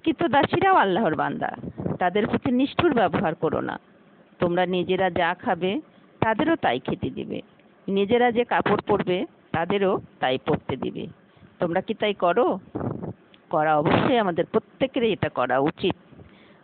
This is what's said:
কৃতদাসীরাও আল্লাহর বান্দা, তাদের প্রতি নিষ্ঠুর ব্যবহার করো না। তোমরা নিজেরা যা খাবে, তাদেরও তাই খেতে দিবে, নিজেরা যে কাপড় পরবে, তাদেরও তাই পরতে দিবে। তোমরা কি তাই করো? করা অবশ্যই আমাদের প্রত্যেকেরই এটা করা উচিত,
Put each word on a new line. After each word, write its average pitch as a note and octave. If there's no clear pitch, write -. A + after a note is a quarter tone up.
কৃতদাসীরাও E4
আল্লাহর G3
বান্দা, C#3+
তাদের F#3
প্রতি -
নিষ্ঠুর C4+
ব্যবহার F#3
করো D3
না। -
তোমরা F3+
নিজেরা F3+
যা F3
খাবে, F#3+
তাদেরও B3+
তাই C3+
খেতে C#3+
দিবে, C3+
নিজেরা G#3
যে A#3+
কাপড় G3+
পরবে, F#3
তাদেরও F#3+
তাই C3
পরতে -
দিবে। -
তোমরা F3
কি G#3
তাই G#3
করো? G3
করা D#3
অবশ্যই D#3+
আমাদের E3+
প্রত্যেকেরই A#3
এটা D#3
করা B2
উচিত, D3+